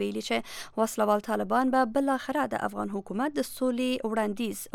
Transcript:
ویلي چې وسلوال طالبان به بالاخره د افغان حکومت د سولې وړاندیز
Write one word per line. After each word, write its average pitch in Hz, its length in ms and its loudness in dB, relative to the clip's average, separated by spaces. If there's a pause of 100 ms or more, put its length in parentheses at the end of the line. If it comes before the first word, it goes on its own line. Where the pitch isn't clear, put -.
ویلي 208 240 -2
چې - 560 -2
وسلوال 208 460 2
طالبان 220 480 2
به 262 100 6 (100)
بالاخره 277 480 2 (120)
د - 120 -4
افغان 202 280 -4
حکومت 202 440 -2
د 254 120 -2
سولې 254 600 0
وړاندیز 214 640 -2